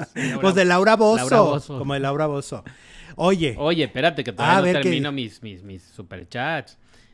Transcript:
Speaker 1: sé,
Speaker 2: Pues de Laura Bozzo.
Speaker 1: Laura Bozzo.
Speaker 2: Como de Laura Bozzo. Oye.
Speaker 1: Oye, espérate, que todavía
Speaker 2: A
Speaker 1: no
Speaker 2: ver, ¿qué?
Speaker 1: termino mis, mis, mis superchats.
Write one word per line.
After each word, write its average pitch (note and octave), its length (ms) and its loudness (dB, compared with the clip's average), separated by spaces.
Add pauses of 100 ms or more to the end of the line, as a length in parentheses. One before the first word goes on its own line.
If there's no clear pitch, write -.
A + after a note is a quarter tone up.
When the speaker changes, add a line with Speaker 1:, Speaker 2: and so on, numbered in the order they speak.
(120)
Speaker 1:
sé, - 280 -4
Speaker 2:
Pues F#3+ 140 4
de F#3 100 4
Laura F#3 320 4
Bozzo. A3 340 2
Speaker 1:
Laura A#3+ 100 6 (100)
Bozzo. C#3+ 280 -6
Speaker 2:
Como C#3 160 -4
de C#3 60 -2
Laura C#3+ 260 -2
Bozzo. C#3 360 -6 (540)
Oye. E3 420 2
Speaker 1:
Oye, D#3 260 0
espérate, C#3+ 380 -2
que A#2+ 100 -6
todavía D3+ 240 2
Speaker 2:
A - 20 6
Speaker 1:
no F#3 60 4
Speaker 2:
ver, F3+ 120 2
¿qué? C#3 60 0
Speaker 1:
termino C3+ 300 0
mis, A#2+ 300 -10
mis, G2 200 -14
mis F#2+ 200 -16
superchats. A#2+ 960 -10 (360)